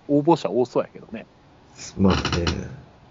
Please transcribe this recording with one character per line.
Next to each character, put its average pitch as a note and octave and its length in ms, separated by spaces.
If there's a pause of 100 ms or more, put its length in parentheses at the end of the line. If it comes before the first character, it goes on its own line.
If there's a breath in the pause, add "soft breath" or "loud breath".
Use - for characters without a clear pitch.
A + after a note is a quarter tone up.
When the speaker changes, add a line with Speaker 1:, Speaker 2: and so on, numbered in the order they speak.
Speaker 1:
応 C#3+ 140
募 D#3+ 160
者 - 120
多 A#2+ 160
そ - 140
う A2 40
や F2 80
け - 80
ど - 120
ね。 A2 160 (720 loud breath)
Speaker 2:
ま F#2+ 140
あ - 20
ね。 - 60 (880)